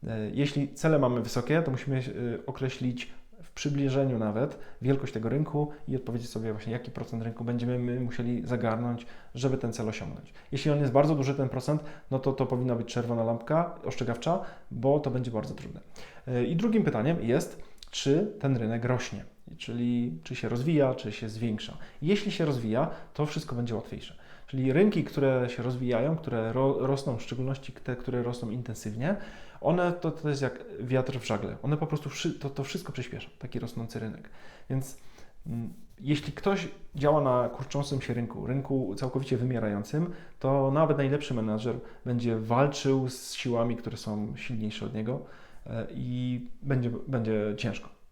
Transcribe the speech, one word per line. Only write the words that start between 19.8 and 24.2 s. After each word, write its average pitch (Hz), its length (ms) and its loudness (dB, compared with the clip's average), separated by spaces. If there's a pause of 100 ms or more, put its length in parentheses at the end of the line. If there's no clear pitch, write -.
czy 131 120 -6
się 113 140 -2
rozwija, 131 460 4
czy 107 160 -6
się 110 180 -6
zwiększa. 110 480 -2 (240)
Jeśli 196 300 2
się 165 140 2
rozwija, 127 440 2 (240)
to 151 120 0
wszystko 147 300 -4
będzie 117 200 -2
łatwiejsze. - 480 -8 (300)